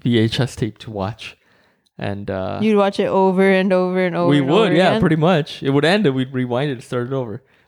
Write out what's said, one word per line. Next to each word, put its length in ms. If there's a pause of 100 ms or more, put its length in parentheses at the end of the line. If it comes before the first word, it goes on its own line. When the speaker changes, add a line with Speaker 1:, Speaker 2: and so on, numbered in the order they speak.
Speaker 1:
V 160
H 220
S 160
tape 240
to 120
watch. 460 (600)
And, 340
uh, 300
Speaker 2:
You'd 160
watch 200
it 120
over 400
and 240
over 260
and 160
over 140
Speaker 1:
we 100
Speaker 2:
and 80
Speaker 1:
would, 200
Speaker 2:
over 60
Speaker 1:
yeah, 180
Speaker 2:
again? 100
Speaker 1:
pretty 160
much. 440
It 100
would 120
end 220
and 100
we'd 180
rewind 360
it 60
and 80
start 240
it 60
over 300 (240)